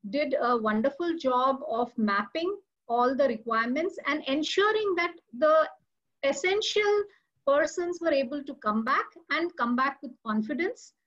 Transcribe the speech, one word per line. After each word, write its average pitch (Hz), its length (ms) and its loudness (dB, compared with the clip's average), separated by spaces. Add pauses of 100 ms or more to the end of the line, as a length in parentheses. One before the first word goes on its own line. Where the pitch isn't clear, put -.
did 269 320 0
a 240 160 2
wonderful 233 600 0
job 262 520 0
of 233 300 -2
mapping 220 580 -2 (320)
all 247 260 2
the 262 140 4
requirements 233 760 -2
and 302 200 -2
ensuring 392 680 0
that 339 200 -2 (200)
the 311 340 4 (540)
essential 415 840 2 (420)
persons 330 540 0
were 330 120 0
able 269 300 -2
to 277 120 -12
come 214 300 -2
back 285 220 0 (240)
and 330 280 -2
come 240 180 0
back 269 240 -2
with 254 120 -12 (140)
confidence. 254 680 -4 (120)